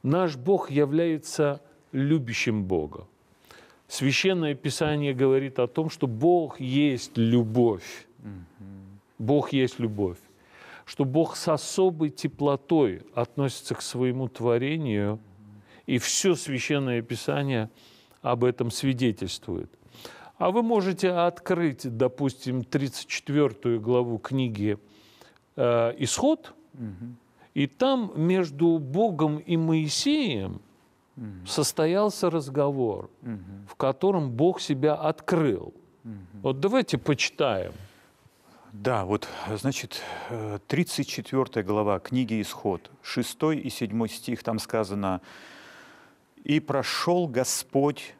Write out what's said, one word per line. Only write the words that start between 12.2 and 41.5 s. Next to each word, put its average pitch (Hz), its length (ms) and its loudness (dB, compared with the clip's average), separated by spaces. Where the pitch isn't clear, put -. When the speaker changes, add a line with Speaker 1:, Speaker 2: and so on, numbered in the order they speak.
Speaker 1:
относится - 640 -2
к - 60 -12
своему 127 460 -2
творению, 117 920 0
и 131 120 0
все - 380 2
Священное 131 680 -2
Писание 127 680 -2
об 123 220 2
этом 123 280 2
свидетельствует. 110 1000 -2
А 175 140 2
вы 233 100 2
можете 190 500 2
открыть, 170 880 0
допустим, 127 680 0
тридцать - 440 -4
четвертую 123 760 0
главу 120 380 0
книги, 107 580 -2
э, 117 420 2
"Исход", 277 560 0
Speaker 2:
Мгм. 117 440 -12
Speaker 1:
и 143 120 2
там 254 480 0
между 165 600 2
Богом 156 640 0
и 170 180 0
Моисеем 160 1040 0
Speaker 2:
Мгм. 101 300 -12
Speaker 1:
состоялся 175 840 0
разговор, 139 800 0
Speaker 2:
Мгм. 98 460 -12
Speaker 1:
в - 80 -20
котором 151 560 0
Бог 160 300 2
себя 147 320 0
открыл. 156 800 0
Speaker 2:
Мгм. 110 140 -12
Speaker 1:
Вот 135 180 0
давайте 196 360 2
почитаем. 113 760 0
Speaker 2:
Да, 107 320 -2
вот, 101 240 -2
значит, 131 420 -4
э, 107 380 -8
тридцать 143 400 -2
четвертая 123 560 -2